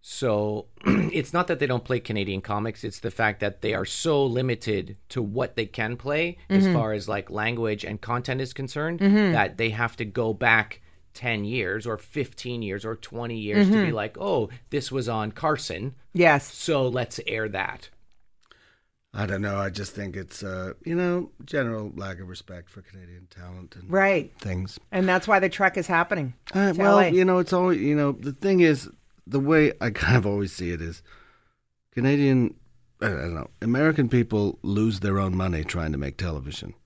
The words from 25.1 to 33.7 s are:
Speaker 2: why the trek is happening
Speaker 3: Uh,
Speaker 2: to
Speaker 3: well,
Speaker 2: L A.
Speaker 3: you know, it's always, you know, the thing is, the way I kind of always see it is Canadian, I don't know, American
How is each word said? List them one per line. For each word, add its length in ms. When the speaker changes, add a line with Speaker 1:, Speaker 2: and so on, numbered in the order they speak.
Speaker 2:
why 100
the 100
trek 300
is 80
happening 480
Speaker 3:
Uh, 200
Speaker 2:
to 60
Speaker 3:
well, 200
Speaker 2:
L 80
A. 40
Speaker 3:
you 140
know, 140
it's 140
always, 280
you 140
know, 180
the 200
thing 280
is, 300
the 140
way 400
I 100
kind 260
of 100
always 260
see 200
it 100
is 200
Canadian, 600
I 80
don't 260
know, 140
American 460